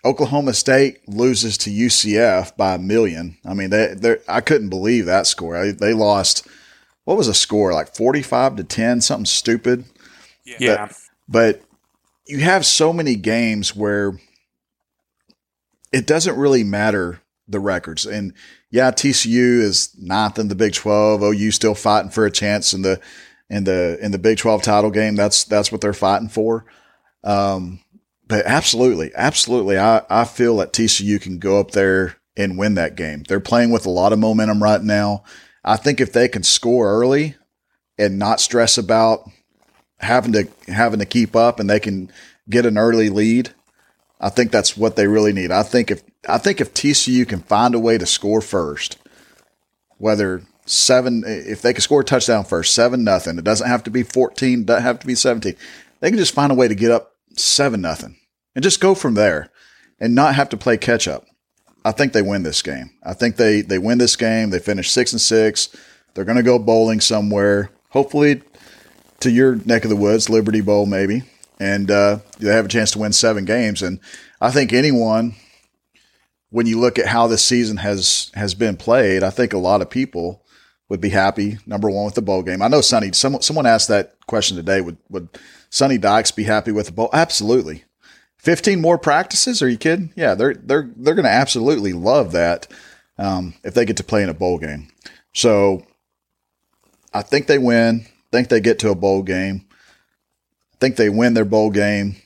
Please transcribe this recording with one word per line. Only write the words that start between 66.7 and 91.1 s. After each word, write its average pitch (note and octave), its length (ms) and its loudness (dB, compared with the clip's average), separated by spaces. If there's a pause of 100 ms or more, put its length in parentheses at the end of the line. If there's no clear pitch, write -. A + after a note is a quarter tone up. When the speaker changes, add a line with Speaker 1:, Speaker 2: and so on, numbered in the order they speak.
Speaker 1:
somewhere, G2+ 720 0 (180)
hopefully C#3+ 540 2 (760)
to B2+ 100 2
your B2+ 240 6
neck A2+ 300 0
of A2 40 -2
the G#2+ 60 2
woods, G#2 340 2
Liberty A2 320 2
Bowl G#2 240 2
maybe, G2+ 380 -2 (360)
and, G2 300 -2
uh, G2+ 300 4 (180)
they G#2 160 0
have A2 120 4
a G2 40 -10
chance A2 220 0
to G#2 80 -6
win G#2+ 140 -2
seven G#2+ 320 0
games. A2 360 -2
And F#2+ 180 -6 (400)
I A#2+ 120 0
think B2+ 220 0
anyone, A#2 600 2 (1120)
when A#2 160 -2
you A2+ 120 0
look B2 220 2
at - 80 0
how A#2 200 2
this A2+ 180 2
season A#2 320 0
has, G2 560 -4
has G2+ 200 -6
been G2+ 220 -2
played, G2+ 480 2
I F#2+ 60 0
think G#2 240 -2
a G2+ 40 -2
lot F#2 240 2
of F2 80 -6
people F2+ 540 -6 (460)
would G2 100 -4
be G2 100 -2
happy, G2 560 0
number G#2 240 -4
one, G2 140 -4
with G#2 120 -6
the A#2+ 60 -2
bowl F#2+ 220 -2
game. F#2 180 -6
I G#2+ 60 0
know C#3+ 140 4
Sonny, G#2 320 0
some-, C#3 280 -2
someone D3+ 240 -2
asked A2+ 220 4
that G2+ 300 -2 (100)
question G2+ 300 -4
today, F#2+ 240 -2
would, E2+ 160 -10 (120)
would F2 200 -14 (400)
Sonny C3+ 280 0
Dykes G#2 340 2
be G#2+ 120 -6
happy G#2+ 300 -2
with G#2 140 -4
the - 40 -16
bowl? G#2 220 -4
Absolutely. A2+ 720 0 (500)
Fifteen F3 460 0
more E3+ 160 4
practices? F3 640 0
Are B2+ 80 2
you A#2+ 80 -2
kidding? E3 380 -2
Yeah, C#3+ 180 0
they're, C3 220 0
they're, C3 420 -2
they're C#3 160 0